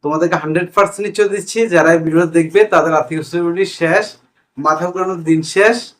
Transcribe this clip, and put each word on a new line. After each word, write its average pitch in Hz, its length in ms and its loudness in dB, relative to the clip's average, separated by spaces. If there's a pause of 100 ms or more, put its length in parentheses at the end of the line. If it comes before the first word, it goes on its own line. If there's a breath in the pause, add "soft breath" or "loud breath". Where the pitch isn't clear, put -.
তোমাদেরকে 160 340 -2
হান্ড্রেড 165 380 -4
পার্সেন্ট 202 340 0
নিশ্চয় 202 220 0
দিচ্ছি, 214 380 -2
যারা 165 260 4
এই 165 60 4
ভিডিও 160 260 2
দেখবে 165 380 2
তাদের 165 300 2
আর্থিক 156 240 -2
অবস্থা 165 200 -8
বিবরণী 175 280 -2
শেষ, 185 400 -2 (520)
মাথা 156 340 -2
ঘুরানোর 185 320 -6
দিন 160 180 0
শেষ। 214 580 0